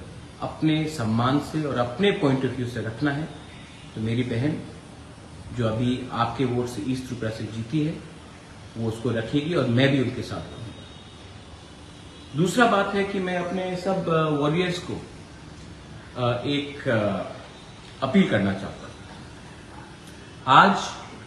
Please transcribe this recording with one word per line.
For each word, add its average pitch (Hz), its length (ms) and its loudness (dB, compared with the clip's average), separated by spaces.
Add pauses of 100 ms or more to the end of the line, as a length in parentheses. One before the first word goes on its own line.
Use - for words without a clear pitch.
(420)
अपने 156 440 2
सम्मान 120 540 2
से 156 240 -2
और 131 140 -2
अपने 151 340 4
पॉइंट 135 340 4
ऑफ 120 60 2
व्यू 120 160 -2
से 117 140 -4
रखना 139 300 0
है, 143 120 -2 (720)
तो 110 60 -4
मेरी 117 220 2
बहन, 120 380 0 (960)
जो 117 100 2
अभी 123 440 0
आपके 117 340 2
वोट 120 220 2
से - 140 -6
ईस्ट 127 240 -2
त्रिपुरा 113 240 -4
से 110 140 -6
जीती 113 420 0
है, 160 140 -2 (760)
वो 113 120 0
उसको 117 220 0
रखेगी 143 420 0
और 135 140 4
मैं 131 240 6
भी 139 100 6
उनके - 200 0
साथ - 180 -6
रहूँगा। - 440 -12 (1500)
दूसरा 190 320 6
बात 202 280 4
है 196 80 4
कि 196 160 0
मैं 180 180 0
अपने 185 380 -2
सब, 175 340 0
अ, 160 200 6
वॉरियर्स 156 500 2
को, - 140 -6 (1200)
अ, 120 260 2
एक, 143 440 -2
अ, 104 440 2 (760)
अपील 185 240 6
करना 98 240 4
चाहता - 340 -8
हूँ। - 80 -14 (1500)
आज 175 300 10 (500)